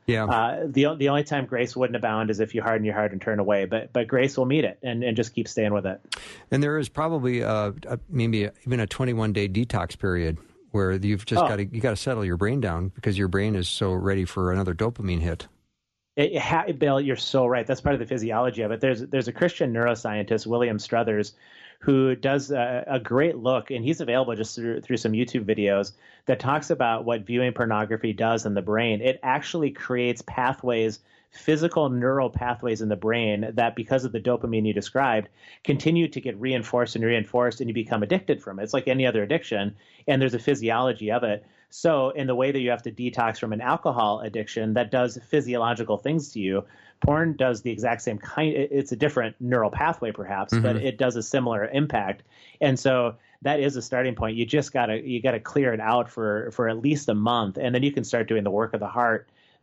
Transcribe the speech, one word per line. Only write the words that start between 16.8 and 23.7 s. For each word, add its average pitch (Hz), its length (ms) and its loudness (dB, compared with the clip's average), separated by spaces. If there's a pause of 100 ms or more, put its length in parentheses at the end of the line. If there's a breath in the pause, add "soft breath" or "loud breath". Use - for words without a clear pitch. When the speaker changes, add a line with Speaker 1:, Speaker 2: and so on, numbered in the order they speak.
Speaker 2:
you're 135 180 0
so 131 280 2
right. 120 220 2
That's 131 140 -2
part 143 120 2
of 143 60 0
the 113 80 -6
physiology 113 560 0
of 104 80 -2
it. 113 100 -4
There's, 127 200 2
there's 131 260 -2
a 123 60 -4
Christian 165 400 0
neuroscientist, 110 760 0
William 117 320 2
Struthers, 107 560 0 (440 loud breath)
who 131 360 4
does 135 360 0
a, 123 360 0
a 131 120 -2
great 131 380 2
look, 123 320 0
and 120 140 -4